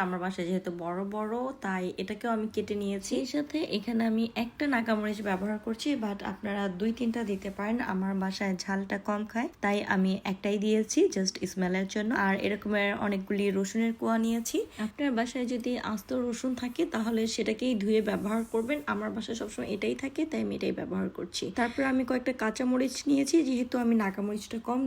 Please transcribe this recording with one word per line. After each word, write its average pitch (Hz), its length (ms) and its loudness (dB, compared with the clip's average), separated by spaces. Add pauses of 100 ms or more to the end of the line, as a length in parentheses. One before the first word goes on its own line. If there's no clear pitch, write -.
আমার 185 180 -2
বাসায় 185 260 -2
যেহেতু 185 220 0 (120)
বড় 175 180 -2 (140)
বড়, 214 180 -2 (320)
তাই 185 180 -2 (180)
এটাকেও 208 340 -4
আমি 220 200 0
কেটে 208 280 -2
নিয়েছি। 196 320 -2
সেই 254 180 0
সাথে 294 240 -2 (200)
এখানে 226 240 0 (100)
আমি 220 120 2 (200)
একটা 240 300 -2
নাগামরিচ 214 460 0 (100)
ব্যবহার 202 360 0
করছি, 226 220 -2 (160)
but 202 160 -2 (120)
আপনারা 202 320 -2 (160)
দুই 226 200 2
তিনটা 233 220 0 (100)
দিতে 196 260 -2
পারেন। 214 200 0 (160)
আমার 190 200 2 (100)
বাসায় 190 300 0 (100)
ঝালটা 196 340 -2 (100)
কম 208 140 0 (100)
খায়, 247 180 -2 (140)
তাই 202 140 4 (180)
আমি 190 160 4 (220)
একটাই 202 320 0
দিয়েছি 214 340 4 (160)
just 190 200 0 (160)
স্মেলের 185 420 0
জন্য। 214 180 0 (140)
আর 196 100 4 (120)
এরকমের 202 420 0 (160)
অনেকগুলি 202 400 0 (120)
রসুনের 226 420 2
কোয়া 226 260 2
নিয়েছি। 233 320 0 (280)
আপনার 285 320 -2
বাসায় 247 360 0
যদি 240 180 -2 (220)
আস্ত 208 160 -6 (160)
রসুন 240 260 -2 (100)
থাকে, 247 200 -2 (120)
তাহলে 220 280 2 (140)
সেটাকেই 233 380 0 (100)
ধুয়ে 220 260 6
ব্যবহার 202 320 0 (120)
করবেন। 233 260 0 (140)
আমার 214 220 -2
বাসায় 226 260 -4
সবসময় 220 340 -4
এটাই 214 280 0
থাকে, 277 260 -2
তাই 226 160 -2
আমি 202 140 -2
এটাই 196 200 0
ব্যবহার 190 280 -2 (100)
করছি। - 280 -6 (140)
তারপর 240 220 0 (100)
আমি 262 180 2
কয়েকটা 254 240 0 (100)
কাঁচামরিচ 254 520 2 (140)
নিয়েছি, 277 260 4 (120)
যেহেতু 247 360 0
আমি 233 100 6 (100)
নাগামরিচটা 208 540 -2 (120)
কম 254 180 0